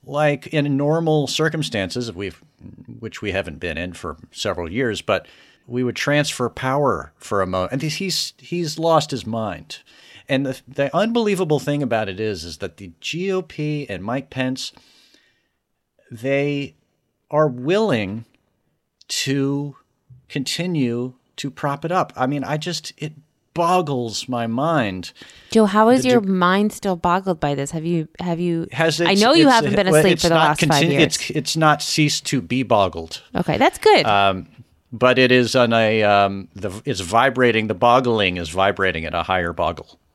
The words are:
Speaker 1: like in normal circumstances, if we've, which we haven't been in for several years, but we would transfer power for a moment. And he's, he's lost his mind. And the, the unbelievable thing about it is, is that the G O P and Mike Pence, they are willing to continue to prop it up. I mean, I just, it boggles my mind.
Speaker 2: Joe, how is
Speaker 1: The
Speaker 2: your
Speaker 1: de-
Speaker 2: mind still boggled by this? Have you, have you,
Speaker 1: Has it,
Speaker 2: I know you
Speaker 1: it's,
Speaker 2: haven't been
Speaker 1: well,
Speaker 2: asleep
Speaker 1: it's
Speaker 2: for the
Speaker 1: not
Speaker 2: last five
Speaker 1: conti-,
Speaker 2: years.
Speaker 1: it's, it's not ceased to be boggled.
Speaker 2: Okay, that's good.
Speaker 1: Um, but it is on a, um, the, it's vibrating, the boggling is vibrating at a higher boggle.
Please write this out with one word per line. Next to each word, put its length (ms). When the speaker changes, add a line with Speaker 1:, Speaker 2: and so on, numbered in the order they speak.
Speaker 1:
like 440
in 280
normal 520
circumstances, 840
if 60
we've, 280
which 220
we 100
haven't 280
been 180
in 160
for 240
several 400
years, 300
but 260
we 160
would 120
transfer 540
power 680
for 240
a 60
moment. 240
And 100
he's, 560
he's 400
lost 340
his 140
mind. 540
And 180
the, 220
the 280
unbelievable 640
thing 220
about 280
it 100
is, 240
is 140
that 200
the 220
G 320
O 100
P 460
and 160
Mike 260
Pence, 420
they 640
are 160
willing 760
to 680
continue 840
to 120
prop 360
it 60
up. 240
I 120
mean, 160
I 140
just, 400
it 160
boggles 720
my 200
mind. 680
Speaker 2:
Joe, 160
how 240
is 140
Speaker 1:
The 60
Speaker 2:
your 120
Speaker 1:
de- 60
Speaker 2:
mind 460
still 220
boggled 440
by 160
this? 160
Have 140
you, 220
have 200
you, 320
Speaker 1:
Has 280
it, 80
Speaker 2:
I 60
know 200
you 140
Speaker 1:
it's, 60
Speaker 2:
haven't 220
been 120
Speaker 1:
well, 80
Speaker 2:
asleep 180
Speaker 1:
it's 100
Speaker 2:
for 60
the 60
Speaker 1:
not 120
Speaker 2:
last 140
five 80
Speaker 1:
conti-, 180
Speaker 2:
years. 160
Speaker 1:
it's, 260
it's 280
not 240
ceased 460
to 140
be 220
boggled. 580
Speaker 2:
Okay, 240
that's 220
good. 260
Speaker 1:
Um, 420
but 260
it 140
is 240
on 180
a, 300
um, 500
the, 320
it's 140
vibrating, 680
the 60
boggling 640
is 120
vibrating 560
at 80
a 100
higher 300
boggle. 460